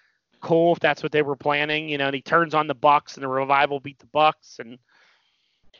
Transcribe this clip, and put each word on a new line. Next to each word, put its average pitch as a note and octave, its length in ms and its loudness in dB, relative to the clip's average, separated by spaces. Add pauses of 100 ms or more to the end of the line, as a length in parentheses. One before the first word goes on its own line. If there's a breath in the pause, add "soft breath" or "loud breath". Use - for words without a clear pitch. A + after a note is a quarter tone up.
(420)
cool E3+ 320 2
if D#3+ 60 -2
that's D3 240 0
what D3+ 80 -6
they D3+ 100 2
were C#3+ 140 -4
planning, D3+ 540 -2
you D3 100 -4
know, C#3 80 0
and C#3 80 -2
he C3 60 -8
turns D#3+ 340 0
on D#3 120 2
the D3 80 -4
Bucks D3 400 2
and C3+ 80 -10
the C3+ 40 -6
Revival C#3 520 0
beat C#3 200 -16
the A#2+ 80 -20
Bucks - 520 0
and, A#2+ 180 -16 (1000)